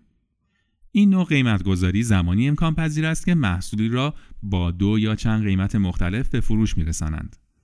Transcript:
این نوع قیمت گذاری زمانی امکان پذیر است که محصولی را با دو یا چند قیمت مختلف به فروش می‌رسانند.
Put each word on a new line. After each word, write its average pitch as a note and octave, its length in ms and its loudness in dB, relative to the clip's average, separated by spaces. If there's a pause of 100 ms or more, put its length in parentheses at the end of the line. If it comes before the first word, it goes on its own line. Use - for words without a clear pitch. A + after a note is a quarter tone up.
(920)
این G3+ 180 4
نوع F#3 140 2
قیمت B2 380 2
گذاری F#2 400 0
زمانی G2+ 460 2
امکان D#3 260 0
پذیر D#3 320 -2
است D#3+ 200 -4
که F3+ 80 2
محصولی G#2+ 540 -2
را C3 260 -2 (280)
با F#2 280 -2
دو G2 280 0
یا G#2+ 160 0
چند A2 300 0
قیمت G2 300 0
مختلف F#2+ 540 0
به B2 120 -2
فروش A2 360 2
می‌رسانند. D#2 600 -4 (280)